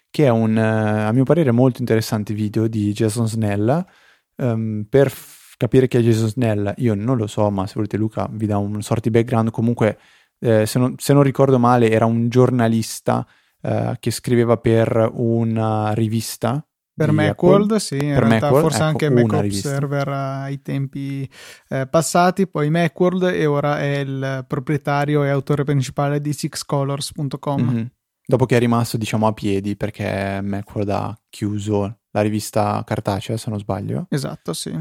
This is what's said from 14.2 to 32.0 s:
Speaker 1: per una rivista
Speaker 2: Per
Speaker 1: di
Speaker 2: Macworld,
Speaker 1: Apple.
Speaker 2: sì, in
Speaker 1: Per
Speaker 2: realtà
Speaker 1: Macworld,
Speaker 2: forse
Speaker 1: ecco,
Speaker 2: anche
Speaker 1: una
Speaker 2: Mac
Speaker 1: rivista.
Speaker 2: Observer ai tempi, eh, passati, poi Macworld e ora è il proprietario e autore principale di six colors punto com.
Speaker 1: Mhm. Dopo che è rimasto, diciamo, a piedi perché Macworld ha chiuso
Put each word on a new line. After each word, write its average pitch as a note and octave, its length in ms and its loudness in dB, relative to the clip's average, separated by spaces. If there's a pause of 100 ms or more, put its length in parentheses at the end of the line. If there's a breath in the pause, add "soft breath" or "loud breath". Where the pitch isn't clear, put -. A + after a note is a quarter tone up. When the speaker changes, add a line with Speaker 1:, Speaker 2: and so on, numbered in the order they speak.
Speaker 1:
per A2+ 560 2
una A2+ 800 0
rivista A2+ 680 -2 (340)
Speaker 2:
Per D3+ 120 0
Speaker 1:
di D3+ 60 2
Speaker 2:
Macworld, F3 500 4
Speaker 1:
Apple. G#3+ 140 0
Speaker 2:
sì, - 160 -8
in C#3+ 180 -2
Speaker 1:
Per B2 100 2
Speaker 2:
realtà A2+ 220 4
Speaker 1:
Macworld, C#3+ 160 4
Speaker 2:
forse D#3+ 160 2
Speaker 1:
ecco, D#3 100 2
Speaker 2:
anche D#3 180 0
Speaker 1:
una B2 160 4
Speaker 2:
Mac G#2 200 2
Speaker 1:
rivista. G2+ 280 -2
Speaker 2:
Observer C#3 380 -2
ai C#3 560 -6
tempi, C#3 640 -6 (400 loud breath)
eh, C3+ 160 -2
passati, F3+ 640 2
poi D3+ 240 -2
Macworld F3+ 520 0
e F3+ 220 0
ora D3 340 0
è C#3+ 200 -2
il C3+ 480 -6
proprietario C#3+ 760 0
e C#3 60 0
autore C#3+ 340 0
principale C#3+ 560 -2
di D3 140 -4
six - 300 -8
colors C#3 480 -4
punto C#3 260 -6
com. C#3 240 -2
Speaker 1:
Mhm. A#2 300 -2 (340)
Dopo B2+ 200 2
che A#2+ 120 2
è - 20 6
rimasto, A#2 380 0
diciamo, A2 300 0
a A2 40 2
piedi G2+ 460 -4
perché G2 640 -6
Macworld G2+ 480 -6
ha G#2 280 -4 (120)
chiuso G#2 680 -2 (100)